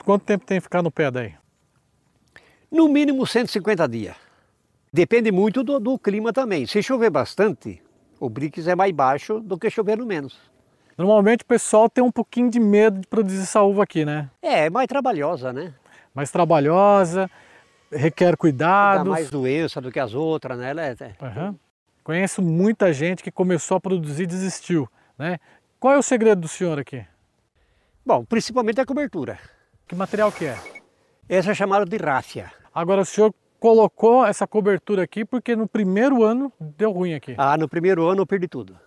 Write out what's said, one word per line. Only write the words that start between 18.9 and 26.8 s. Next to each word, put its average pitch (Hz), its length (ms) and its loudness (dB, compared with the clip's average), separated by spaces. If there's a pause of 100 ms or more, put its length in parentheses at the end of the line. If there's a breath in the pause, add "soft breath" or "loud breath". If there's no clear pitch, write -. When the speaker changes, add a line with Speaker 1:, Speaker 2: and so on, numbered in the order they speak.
Speaker 2:
Dá 190 60 -2
mais 165 180 -2
doença 143 540 -2
do 123 100 -10
que 151 80 -4
as 113 140 -4
outras, 151 420 -4
né? 123 140 -8
Ela 156 160 -8
é, 123 120 -8
é 117 220 -18
Speaker 1:
Aham. 143 340 -10 (480)
Conheço 180 380 -4
muita 185 500 2
gente 165 320 -4
que 180 80 -14
começou 185 460 -2
a 175 40 -4
produzir 165 420 -4
e 190 40 -4
desistiu, 175 640 -4 (300)
né? 165 200 -8 (400 soft breath)
Qual 262 140 2
é 285 60 6
o 254 40 4
segredo 220 380 2
do 160 80 -8
senhor 165 300 -6
aqui? 127 260 -12 (1000)